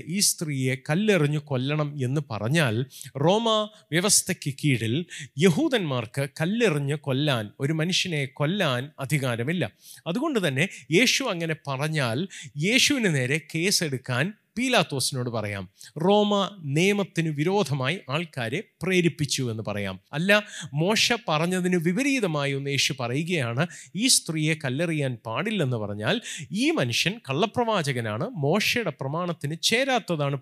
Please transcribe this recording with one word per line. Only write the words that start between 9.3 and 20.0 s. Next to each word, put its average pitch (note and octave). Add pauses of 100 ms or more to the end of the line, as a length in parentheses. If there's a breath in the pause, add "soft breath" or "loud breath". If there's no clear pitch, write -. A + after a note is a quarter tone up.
അതുകൊണ്ട് B3
തന്നെ D3+ (260 loud breath)
യേശു A#3
അങ്ങനെ E3+ (120)
പറഞ്ഞാൽ C#3 (480 loud breath)
യേശുവിന് A#3+
നേരെ C3 (140)
കേസെടുക്കാൻ D3+ (320)
പീലാത്തോസിനോട് D3+
പറയാം. G2+ (340 loud breath)
റോമ G3+ (440)
നിയമത്തിന് F#3
വിരോധമായി D3+ (120)
ആൾക്കാരെ C#3+ (220)
പ്രേരിപ്പിച്ചു E3+
എന്ന് A2
പറയാം. G2+ (160)